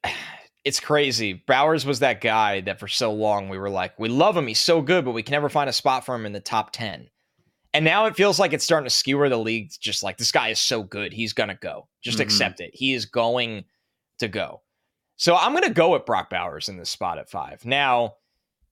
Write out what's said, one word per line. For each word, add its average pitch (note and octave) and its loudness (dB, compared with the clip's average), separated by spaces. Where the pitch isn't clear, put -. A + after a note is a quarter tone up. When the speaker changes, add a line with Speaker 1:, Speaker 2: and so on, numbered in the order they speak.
Speaker 1:
<sighs> - -10
it's C#3 0
crazy. B2 0
Bowers C3+ 2
was C#3 0
that B2 2
guy G#2+ 2
that F#2+ -6
for G2+ -12
so A2 0
long G#2+ 0
we G2 -8
were G2 -4
like, F#2 -4
"We A2+ -2
love E3+ 4
him. D3+ 0
He's A2 -2
so E3 4
good, D#3 2
but B2+ -2
we A2+ -4
can - -6
never D3 0
find C#3+ 0
a A#2+ -4
spot C3 0
for B2+ -4
him A2 -6
in G#2 -8
the G2+ -8
top - -4
ten." F#2+ -10
And D3+ 4
now G3 4
it A3 -2
feels G3 4
like F#3 4
it's D#3+ -2
starting D3+ 2
to A#2 0
skewer C#3+ 2
the B2 2
league. A2 -2
Just G#2+ -6
like, F#2+ -6
"This A#2 -2
guy B2 2
is A2 -2
so A#2 0
good. G2+ -8
He's A2 -6
gonna G2+ -2
go. - -12
Just A#2 -4
Speaker 2:
Mm-hmm. C#3 0
Speaker 1:
accept G#2 0
it. F2 -12
He C3 0
is A2+ -2
going A#2 -2
to A#2 -2
go." F#2+ -6
So E3+ 4
I'm G3 4
gonna F#4 2
go E3+ 4
with D3+ 2
Brock G2+ -2
Bowers F2 -6
in F#2+ -10
this E2+ -10
spot E2+ -6
at - -16
five. C2+ -12
Now, B2 0